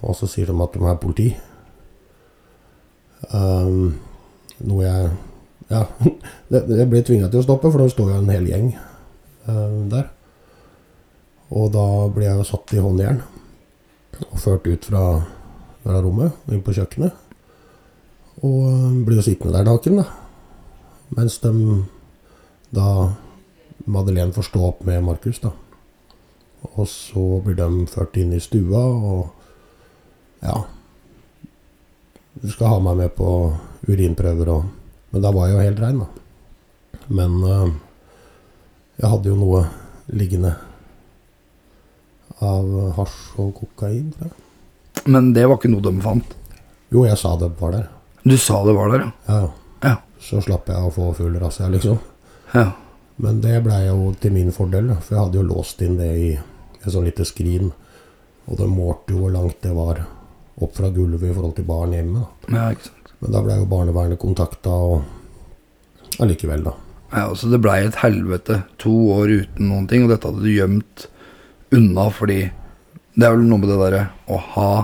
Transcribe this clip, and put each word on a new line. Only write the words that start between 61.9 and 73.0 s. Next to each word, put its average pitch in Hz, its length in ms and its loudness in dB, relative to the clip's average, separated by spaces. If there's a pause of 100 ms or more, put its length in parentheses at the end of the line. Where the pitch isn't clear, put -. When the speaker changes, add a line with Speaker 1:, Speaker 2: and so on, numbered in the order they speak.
Speaker 1:
hjemme, 87 280 -2
da. - 260 -14
Speaker 2:
Ja, 117 200 0
ikke - 180 -8
sant. - 300 -20
Speaker 1:
Men - 140 -6
da 104 120 2
ble 101 120 0
jo 98 120 0
barnevernet 87 520 0
kontaktet, 92 480 -2
og - 1500 -6
allikevel, 80 440 0
da. - 100 -4 (360)
Speaker 2:
Ja, 104 220 -4
så 92 160 -6
det 120 140 4
ble 101 160 4
et 104 220 0
helvete. 95 640 0 (160)
To 110 160 0 (180)
år 104 200 2
uten 101 380 0
noen 98 180 0
ting, 123 160 4
og 117 80 4
dette 107 160 0
hadde 101 160 -4
du 107 80 2
gjemt 101 540 0 (640)
unna, 104 380 6
fordi 101 300 0 (720)